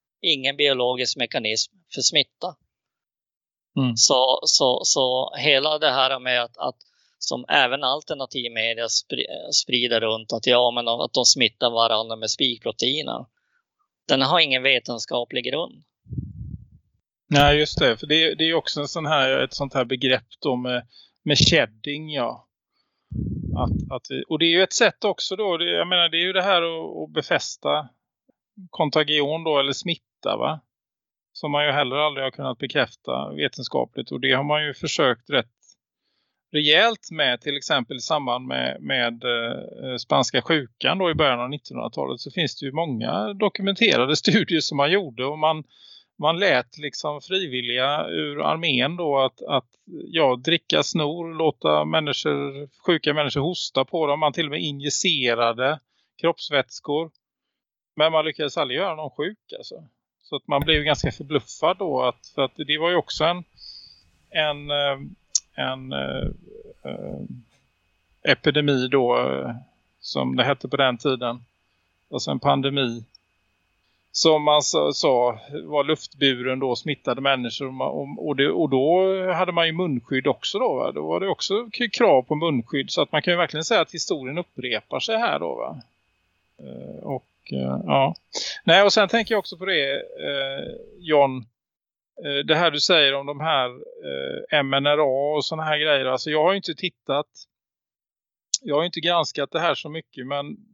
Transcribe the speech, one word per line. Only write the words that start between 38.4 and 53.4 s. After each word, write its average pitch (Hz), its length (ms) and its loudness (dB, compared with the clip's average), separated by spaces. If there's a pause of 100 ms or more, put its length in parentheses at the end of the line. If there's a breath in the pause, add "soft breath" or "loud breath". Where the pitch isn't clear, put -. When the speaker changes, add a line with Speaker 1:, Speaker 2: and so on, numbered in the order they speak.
Speaker 2:
med, 127 340 -4
med, 120 420 -2
eh, 123 760 -6
spanska 135 440 0
sjukan 151 560 0
då 185 120 0
i 156 60 0
början 139 240 2
av 123 100 -4
nittonhundratalet, 131 720 -8
så 135 120 -14
finns 160 280 -4
det 139 60 -8
ju 135 60 -8
många 160 640 -4
dokumenterade 190 800 2
<laughs> - 80 -2
studier 175 380 2
som 147 160 -4
man 143 140 2
gjorde, 135 340 -2
och 151 140 -6
man, 156 240 2 (540 soft breath)
man 160 220 0
lät 151 380 2
liksom 147 440 -8
frivilliga 139 880 -2
ur 156 340 -4
armén 156 560 0
då 147 220 0
att, 131 220 0
att, 139 260 -2 (180)
ja, 151 500 0
dricka 151 480 0
snor, 165 500 -2
låta 156 520 2
människor, 143 840 -2 (160)
sjuka 156 280 2
människor 147 280 0